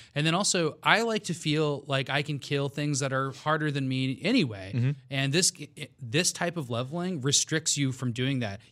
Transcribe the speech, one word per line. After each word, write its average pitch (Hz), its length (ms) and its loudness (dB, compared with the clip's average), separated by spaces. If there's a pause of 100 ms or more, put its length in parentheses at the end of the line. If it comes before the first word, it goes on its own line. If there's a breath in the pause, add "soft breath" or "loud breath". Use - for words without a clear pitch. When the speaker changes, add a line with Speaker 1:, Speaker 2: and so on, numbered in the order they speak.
(160 loud breath)
Speaker 1:
And 147 120 0
then 160 60 4
also, 175 500 0
I 180 200 6
like 220 220 -2
to 175 80 -2
feel 151 540 0
like 135 220 0
I 139 120 2
can 143 180 -4
kill 139 300 -2
things 147 300 -2
that 135 140 0
are 135 180 0
harder 151 400 0
than 135 160 -2
me 131 340 -2
anyway. 117 540 0
Speaker 2:
Mm-hmm. 127 160 4 (180)
Speaker 1:
And 139 240 0
this 175 180 4
g-, 151 260 -14
i-, 147 100 -10 (140)
this 135 320 0
type 175 240 -4
of 131 120 -8
leveling 143 520 -4
restricts 143 560 2
you 135 160 0
from 127 180 -4
doing 127 280 0
that. 101 200 -4 (120)